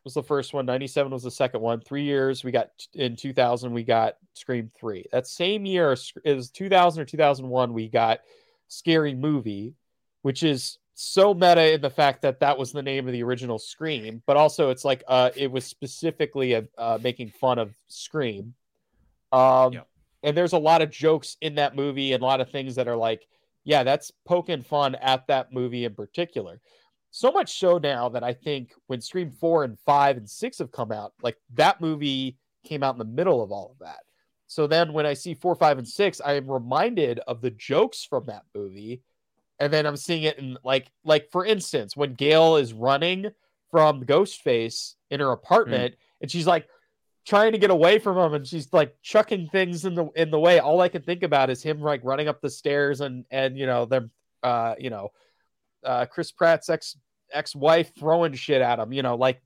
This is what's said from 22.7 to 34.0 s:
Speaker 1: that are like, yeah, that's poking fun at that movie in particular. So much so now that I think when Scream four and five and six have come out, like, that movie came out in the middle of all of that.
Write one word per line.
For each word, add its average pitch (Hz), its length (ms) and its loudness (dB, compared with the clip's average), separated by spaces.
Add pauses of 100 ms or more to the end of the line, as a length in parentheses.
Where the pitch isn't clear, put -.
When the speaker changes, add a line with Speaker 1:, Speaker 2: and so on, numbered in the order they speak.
Speaker 1:
that 123 100 -2
are 120 80 -2
like, 113 320 -2 (380)
yeah, 147 180 4
that's 135 300 -2 (120)
poking 175 380 -2
fun 139 320 -2
at 131 320 -2
that 131 260 -2
movie 123 320 -6
in 107 120 -8
particular. 107 640 -8 (500)
So 254 220 0
much 381 260 -2
so 180 200 4
now 131 320 -2
that 117 120 -6
I 123 100 -2
think 135 400 -8 (140)
when 127 140 -8
Scream 170 320 -8
four 165 320 2
and 113 160 -8
five 143 360 4
and 107 140 -16
six - 280 -10
have 143 120 -8
come 113 220 -8
out, 104 200 -10 (100)
like, 120 160 -4 (160)
that 165 260 4
movie 139 580 -4 (240)
came 147 220 -6
out 135 100 0
in 120 60 -12
the 110 40 -8
middle 131 380 0
of 98 80 -8
all 98 220 -10
of - 120 -20
that. - 200 -20 (420)